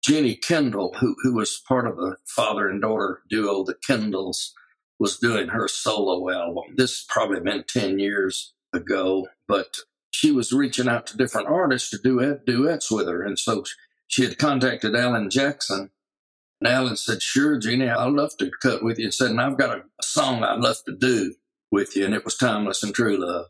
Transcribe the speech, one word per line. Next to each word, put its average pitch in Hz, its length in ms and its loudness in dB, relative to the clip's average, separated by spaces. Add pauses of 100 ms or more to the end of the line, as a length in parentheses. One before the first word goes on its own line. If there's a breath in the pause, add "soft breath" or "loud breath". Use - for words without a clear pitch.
Jeannie 143 320 4
Kendall, 117 640 0
who, 123 240 2
who 127 100 4
was 107 340 -2
part 123 200 2
of 101 80 -4
the 92 220 -4 (100)
father 104 400 0
and 98 140 -2
daughter 107 480 -2
duo, 101 340 0
the 92 120 -4 (140)
Kendalls, 98 640 -2 (480 soft breath)
was 101 180 0
doing 110 300 0
her - 200 -2
solo 95 640 -2
album. 87 460 -6
This 127 320 0
probably 101 320 0
been 98 280 -4
ten 98 320 -2
years 101 540 -2 (200)
ago, 95 540 -2 (200)
but - 300 -2 (340)
she 156 200 4
was 123 200 2
reaching 127 380 0
out 117 180 -2
to - 100 -14
different 123 300 0
artists 147 440 0
to 104 60 -8
do 131 480 2
duets 135 460 0
with 101 160 0
her. 87 160 -2
And 98 160 -4
so 107 240 -2 (440 soft breath)
she - 180 2
had 107 120 -6
contacted 127 560 2
Alan 117 360 2
Jackson. 104 600 0 (720)
And 117 100 2
Alan 127 260 2
said, - 240 -4
"Sure, 143 360 2
Jeannie, 120 320 0
I'd 123 220 2
love 147 260 0
to 92 140 -2 (100)
cut 131 220 2
with 113 160 0
you." 113 60 -4
And 95 80 -4
said, 123 180 2
"And 117 100 0
I've 135 160 0
got 127 180 0
a, - 60 -12
a - 220 -12
song 131 400 0
I'd 110 160 0
love 117 260 2
to 131 100 -10
do 117 400 2 (360)
with 101 240 0
you." 98 100 2
And 101 80 0
it 104 120 -2
was 107 100 -4
Timeless 104 480 0
and 104 100 -4
True 107 240 2
Love. 87 320 -4